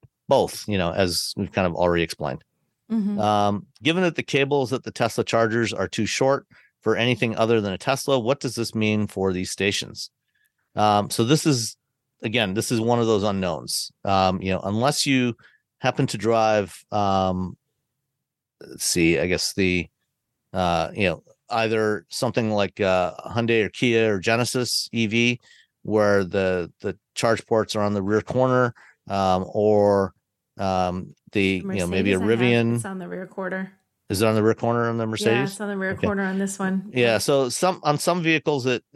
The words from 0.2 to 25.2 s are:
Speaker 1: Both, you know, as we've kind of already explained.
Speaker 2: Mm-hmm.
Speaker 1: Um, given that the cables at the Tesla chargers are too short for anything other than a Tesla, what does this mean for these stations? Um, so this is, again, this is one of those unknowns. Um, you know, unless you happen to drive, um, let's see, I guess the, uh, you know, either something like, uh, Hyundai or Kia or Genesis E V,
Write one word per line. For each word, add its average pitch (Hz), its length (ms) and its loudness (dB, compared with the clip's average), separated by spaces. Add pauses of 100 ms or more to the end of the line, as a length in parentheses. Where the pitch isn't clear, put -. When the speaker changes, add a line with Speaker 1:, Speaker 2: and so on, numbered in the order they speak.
Speaker 1:
Both, 123 400 0
you 104 100 -2
know, 85 140 0
as 90 440 -2
we've 95 140 -4
kind 95 160 0
of 85 80 -2
already 87 300 2
explained. 73 400 -8 (480)
Speaker 2:
Mm-hmm. 208 260 -2
Speaker 1:
Um, 104 480 0 (160)
given 165 220 0
that 170 100 0
the 123 80 -4
cables 135 500 0
at 127 120 -4
the 120 80 -10
Tesla 117 320 -2
chargers 113 480 2
are 110 160 -4
too 107 180 -2
short 135 400 0 (360)
for 110 120 2
anything 117 420 0
other 113 240 2
than 101 120 -2
a 92 60 -6
Tesla, 139 400 0
what 120 200 -2
does 120 160 -6
this 117 220 -6
mean 107 320 0
for 95 240 -2
these 90 180 -4
stations? - 600 -4 (680)
Um, 104 340 4
so - 140 0
this 151 220 2
is, 123 300 0 (460)
again, 110 320 0
this 110 160 -2
is 120 100 2
one 120 200 2
of 117 60 2
those 107 180 2
unknowns. 92 680 -4 (140)
Um, 95 360 2
you 95 120 -2
know, 90 100 -2
unless 113 420 0
you 127 300 0 (440)
happen 127 280 0
to 117 120 -6
drive, 110 760 2
um, 95 640 0 (1040)
let's - 240 -12
see, 82 340 2
I 78 80 0
guess 90 280 -2
the, 92 340 0 (640)
uh, 85 420 0
you 92 140 0
know, 78 160 -4 (260)
either 110 600 -2
something 113 400 -2
like, 101 280 -2
uh, 92 360 0 (120)
Hyundai 117 380 0
or 92 60 -4
Kia 113 440 2
or 98 40 -2
Genesis 113 760 -2
E 117 140 0
V, 120 340 0 (420)